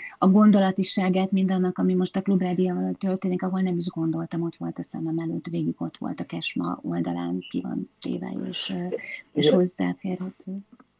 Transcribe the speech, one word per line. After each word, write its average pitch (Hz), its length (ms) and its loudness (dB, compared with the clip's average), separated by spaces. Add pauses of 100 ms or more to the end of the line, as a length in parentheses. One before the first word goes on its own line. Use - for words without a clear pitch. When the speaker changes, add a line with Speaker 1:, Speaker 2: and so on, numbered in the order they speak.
(180)
Speaker 1:
a 190 100 6
gondolatiságát 190 1000 4
mindannak, 185 480 2
ami 185 160 2
most 185 220 0
a 190 60 -2
Klubrádióval 185 720 0
történik, 185 500 -2
ahol 185 180 -2
nem 185 160 0
is 175 120 -4
gondoltam, 165 540 -2
ott 165 140 -4
volt 165 220 -8
a 165 40 -6
szemem 160 360 -4
előtt, 165 280 -4
végig 165 320 -2
ott 165 180 -8
volt - 240 -8
a 175 40 -6
Kesma 90 580 -6
oldalán, 87 560 -4
ki 90 220 -6
van - 300 -6 (100)
téve, 180 320 -6 (180)
és, - 200 -8
ö, 180 240 -4 (380)
és 285 120 0
Speaker 2:
Igen. 294 140 6
Speaker 1:
hozzáférhető. 185 1000 -2 (420)